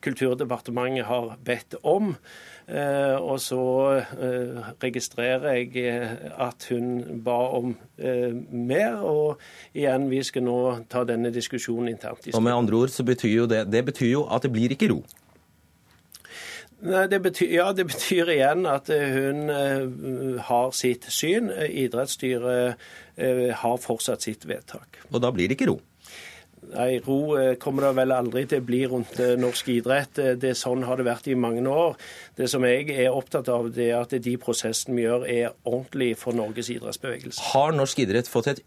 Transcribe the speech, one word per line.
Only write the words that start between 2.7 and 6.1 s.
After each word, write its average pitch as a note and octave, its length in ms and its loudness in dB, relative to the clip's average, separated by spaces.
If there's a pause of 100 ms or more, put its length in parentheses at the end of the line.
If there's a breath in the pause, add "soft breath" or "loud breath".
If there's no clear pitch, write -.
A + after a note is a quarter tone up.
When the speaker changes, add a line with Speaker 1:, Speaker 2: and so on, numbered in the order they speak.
Speaker 1:
og C3+ 240 -2
så, B2+ 640 2 (160)
eh, B2 540 -6 (100)
registrerer B2+ 720 -2
jeg, B2 300 -2
eh, A#2+ 520 -4